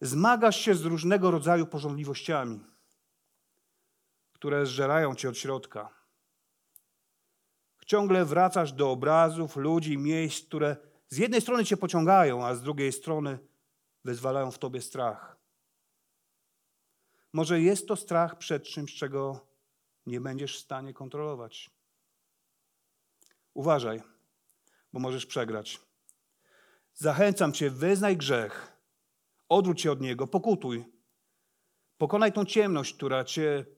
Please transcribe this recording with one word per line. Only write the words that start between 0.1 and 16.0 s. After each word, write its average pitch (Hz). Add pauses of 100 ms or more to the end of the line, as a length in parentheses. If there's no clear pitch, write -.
się 208
z 160
różnego 175
rodzaju 165
pożądliwościami, 143 (1700)
które 143
zżerają 135
cię 135
od 117
środka. 127 (1900)
Ciągle 190
wracasz 170
do 135
obrazów, 160
ludzi, 151
miejsc, 156
które 147 (320)
z 127
jednej 220
strony 240
cię 208
pociągają, 160
a 123
z 120
drugiej 139
strony 143 (640)
wyzwalają 131
w -
tobie 127
strach. - (2000)